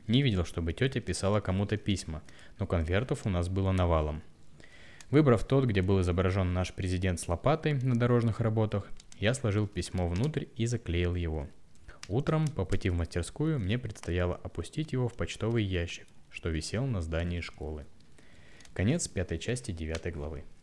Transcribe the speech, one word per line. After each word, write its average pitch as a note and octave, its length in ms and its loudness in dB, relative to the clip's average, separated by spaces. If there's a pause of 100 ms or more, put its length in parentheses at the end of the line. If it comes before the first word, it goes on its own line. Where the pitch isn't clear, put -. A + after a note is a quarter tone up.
Не B2 160 4
видел, F#2+ 240 4
чтобы E2 260 -2
тётя B2 280 0
писала G2+ 400 0
кому-то G2+ 360 0
письма, D#2+ 460 -4 (360)
но G2+ 80 -2
конвертов F#2+ 600 0
у - 20 2
нас F2 220 0
было F#2+ 200 2
навалом. D#2+ 520 2 (880)
Выбрав C3 340 6
тот, C3+ 200 4
где G#2+ 180 4
был G2 180 4
изображён F#2 540 2
наш F2+ 180 0
президент F#2 460 0
с - 100 -6
лопатой D3 460 2
на B2+ 220 2
дорожных A#2 440 4
работах, A2 480 2 (300)
я G#2 160 4
сложил G#2+ 320 2
письмо F2+ 420 -2
внутрь A#2 380 0 (100)
и A2+ 100 0
заклеил F2+ 500 0
его. D#2 320 -2 (600)
Утром, D#3 400 2
по F#2+ 160 -2
пути G2 260 2
в F2 40 2
мастерскую, F2 640 -2
мне G#2 200 0
предстояло F2+ 580 -2
опустить - 560 -6
его B2+ 160 0
в - 60 -6
почтовый A2+ 500 0
ящик, F2+ 420 -2 (240)
что - 180 -6
висел E2 380 -2
на G#2 160 0
здании E2+ 380 -2
школы. D2+ 460 -8 (840)
Конец B2+ 360 2
пятой E2+ 300 -2
части A#2+ 340 -4
девятой E2 400 -4
главы. D2 320 -6 (180)